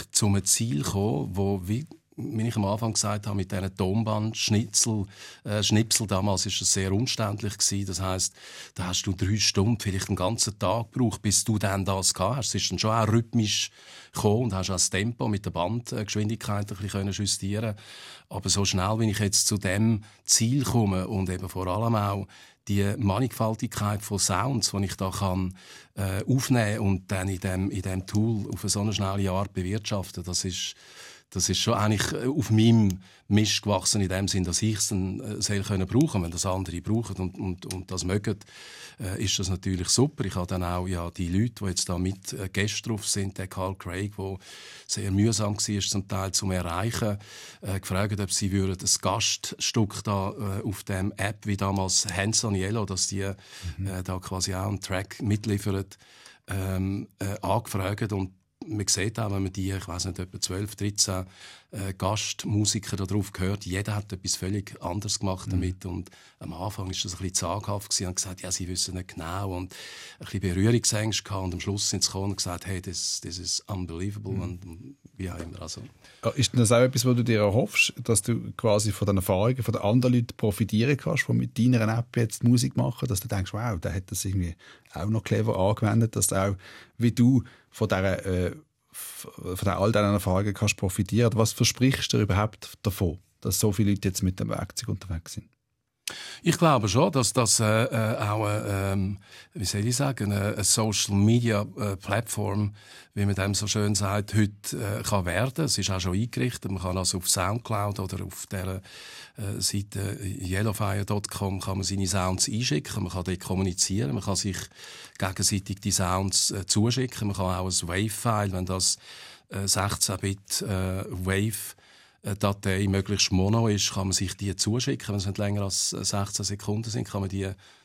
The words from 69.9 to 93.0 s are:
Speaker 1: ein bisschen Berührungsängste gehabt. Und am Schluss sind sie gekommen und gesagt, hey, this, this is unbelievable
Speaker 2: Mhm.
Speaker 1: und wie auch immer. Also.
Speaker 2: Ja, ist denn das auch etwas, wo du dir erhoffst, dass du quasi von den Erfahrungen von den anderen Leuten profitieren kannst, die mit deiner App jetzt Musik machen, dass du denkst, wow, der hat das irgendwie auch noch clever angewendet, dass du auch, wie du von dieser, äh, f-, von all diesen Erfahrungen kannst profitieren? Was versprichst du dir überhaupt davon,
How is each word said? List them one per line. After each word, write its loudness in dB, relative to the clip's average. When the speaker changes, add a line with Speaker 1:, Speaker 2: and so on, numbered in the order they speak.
Speaker 1:
ein -14
bisschen -6
Berührungsängste 2
gehabt. -6
Und -2
am -6
Schluss -2
sind 0
sie 0
gekommen -2
und -4
gesagt, -6
hey, -4
this, -4
this -10
is -4
unbelievable -6
Speaker 2:
Mhm. -2
Speaker 1:
und -10
wie -6
auch -10
immer. -12
Also. -10
Speaker 2:
Ja, 2
ist 2
denn 4
das 6
auch 8
etwas, 4
wo 6
du 4
dir 4
erhoffst, 2
dass 2
du -2
quasi 4
von 0
den 4
Erfahrungen 2
von 0
den -4
anderen 6
Leuten 2
profitieren 2
kannst, -2
die 2
mit 0
deiner 4
App -4
jetzt 0
Musik 4
machen, 0
dass 0
du -10
denkst, -2
wow, -2
der -4
hat -6
das -4
irgendwie 0
auch -4
noch 2
clever 2
angewendet, 4
dass 2
du 0
auch, 2
wie 4
du 6
von -2
dieser, 2
äh, 0
f-, -14
von -2
all 2
diesen 6
Erfahrungen 2
kannst 2
profitieren? 2
Was 4
versprichst 2
du 2
dir 4
überhaupt 0
davon, 0